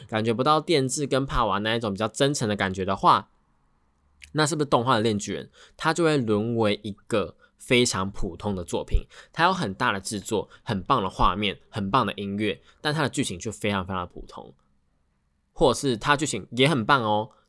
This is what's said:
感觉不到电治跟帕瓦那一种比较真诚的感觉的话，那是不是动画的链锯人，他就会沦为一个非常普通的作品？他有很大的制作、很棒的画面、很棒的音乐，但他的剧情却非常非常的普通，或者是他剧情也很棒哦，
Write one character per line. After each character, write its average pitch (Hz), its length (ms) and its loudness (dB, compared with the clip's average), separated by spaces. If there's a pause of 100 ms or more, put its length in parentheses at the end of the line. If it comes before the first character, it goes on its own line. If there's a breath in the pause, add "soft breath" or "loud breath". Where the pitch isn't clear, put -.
感 110 160 -2
觉 113 100 0
不 117 100 -2
到 151 160 4
电 147 280 0
治 139 180 -4
跟 135 180 0
帕 131 220 0
瓦 98 140 0
那 110 160 0
一 117 40 -2
种 113 120 -2
比 95 60 -4
较 110 100 0
真 139 260 0
诚 135 160 -2
的 104 60 0
感 98 180 0
觉 92 100 -4
的 95 120 -2
话， 123 340 2 (1000)
那 156 140 2
是 151 100 0
不 151 80 0
是 - 20 -2
动 135 180 4
画 127 120 4
的 107 60 4
链 107 180 2
锯 101 140 -6
人， 71 180 -8 (260 loud breath)
他 160 160 2
就 175 100 0
会 156 140 4
沦 110 380 0
为 107 280 2
一 104 120 -8 (120)
个 98 280 -2 (220 soft breath)
非 123 280 4
常 95 240 -2
普 90 280 -6
通 104 180 -4
的 90 80 -6
作 90 200 -4
品？ - 180 0 (320 loud breath)
他 160 100 -2
有 185 100 4
很 147 200 -4
大 123 180 0
的 98 80 -2
制 101 200 -6
作、 95 300 -4 (140 loud breath)
很 101 180 -4
棒 123 220 0
的 92 60 -2
画 95 260 2
面、 98 240 -4 (100)
很 98 220 -6
棒 120 140 2
的 101 80 -2
音 98 240 -6
乐， 104 240 -2 (200 soft breath)
但 151 120 -4
他 156 80 -2
的 131 80 0
剧 139 140 -2
情 98 140 -6
却 104 140 -10
非 - 180 -4
常 98 160 -2
非 98 80 -8
常 92 80 -4
的 87 40 -6
普 80 220 -16
通， - 260 -18 (1000)
或 135 200 4
者 - 60 -
是 127 180 0
他 143 180 2
剧 143 100 -2
情 104 260 -6
也 127 160 4
很 139 180 0
棒 139 180 4
哦， 107 260 0 (180 soft breath)